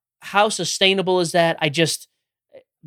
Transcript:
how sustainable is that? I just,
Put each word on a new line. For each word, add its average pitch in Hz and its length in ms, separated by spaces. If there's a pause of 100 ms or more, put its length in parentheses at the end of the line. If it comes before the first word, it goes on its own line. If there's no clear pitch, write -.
(220)
how 208 280
sustainable 185 720
is 165 140
that? 165 260
I 160 80
just, 151 400 (800)